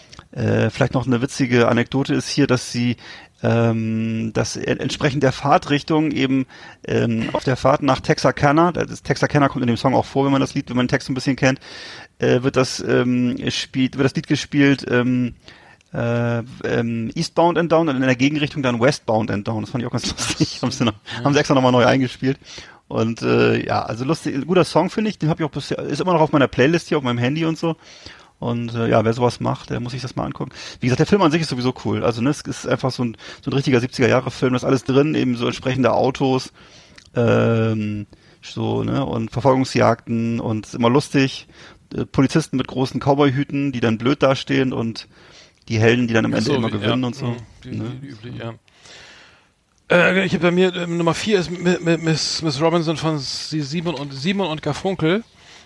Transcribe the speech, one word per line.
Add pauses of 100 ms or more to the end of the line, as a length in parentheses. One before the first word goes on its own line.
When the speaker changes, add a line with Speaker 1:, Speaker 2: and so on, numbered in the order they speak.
(320)
Speaker 1:
äh,
vielleicht
noch
eine
witzige
Anekdote
ist
hier,
dass
sie, (440)
ähm,
dass
e-,
entsprechend
der
Fahrtrichtung
eben, (400)
ähm,
auf
der
Fahrt
nach
Texarkana,
das
Texarkana
kommt
in
dem
Song
auch
vor,
wenn
man
das
Lied,
wenn
man
den
Text
ein
bisschen
kennt, (600)
äh,
wird
das,
ähm, (120)
spielt,
wird
das
Lied
gespielt,
ähm, (600)
äh, (240)
ähm,
Eastbound
and
Down
und
in
der
Gegenrichtung
dann
Westbound
and
Down.
Das
fand
ich
auch
ganz
lustig.
Speaker 2:
Ach
so.
Speaker 1:
Haben
sie
noch, (240)
Speaker 2:
Ja.
Speaker 1:
haben
sie
extra
nochmal
neu
eingespielt. (500)
Und,
äh,
ja,
also
lustig,
ein
guter
Song,
finde
ich.
Den
hab
ich
auch
bisher,
ist
immer
noch
auf
meiner
Playlist
hier,
auf
meinem
Handy
und
so. (640)
Und,
äh,
ja,
wer
sowas
macht,
der
muss
sich
das
mal
angucken. (280)
Wie
gesagt,
der
Film
an
sich
ist
sowieso (100)
cool.
Also,
ne,
es
ist
einfach
so
ein, (240)
so
ein
richtiger
siebziger
Jahre
Film.
Da
ist
alles
drin,
eben
so
entsprechende
Autos, (640)
ähm, (360)
so,
ne,
und
Verfolgungsjagden
und
ist
immer
lustig. (460)
Äh,
Polizisten
mit
großen
Cowboyhüten,
die
dann
blöd
dastehen
und (600)
die
Helden,
die
dann
am
Speaker 2:
Ach
Speaker 1:
Ende
Speaker 2:
so,
Speaker 1:
immer
Speaker 2:
wie,
Speaker 1:
gewinnen
Speaker 2:
ja,
Speaker 1:
und
so.
Speaker 2:
mhm, (300)
die,
Speaker 1:
Ne? (180)
Speaker 2:
die,
die
üblich,
ja. (1400)
Äh,
ich
hab
bei
mir,
ähm,
Nummer
vier
ist
Mi-,
Mi-,
Miss,
Miss
Robinson
von
Sie,
Simon
und,
Simon
und
Garfunkel. (420)